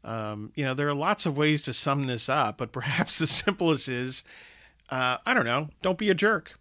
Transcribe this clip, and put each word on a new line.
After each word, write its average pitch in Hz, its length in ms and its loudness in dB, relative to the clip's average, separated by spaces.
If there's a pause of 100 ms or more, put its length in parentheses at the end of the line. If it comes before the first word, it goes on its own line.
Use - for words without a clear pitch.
Um, 107 480 -8
you 147 100 -4
know, 131 100 -2
there 143 160 -2
are - 20 -2
lots 160 320 -2
of 147 140 -2
ways 151 240 4
to 131 100 -4
sum 139 360 0
this 120 200 -4
up, 131 300 0
but 120 140 -6
perhaps - 460 -2
<laughs> - 0 -
the 160 80 2
simplest 165 600 2
is, 127 340 -6 (680)
uh, 127 340 0
I 240 80 0
don't 190 140 2
know, 143 240 0 (100)
don't 185 160 0
be 214 140 0
a 185 40 6
jerk. 202 460 0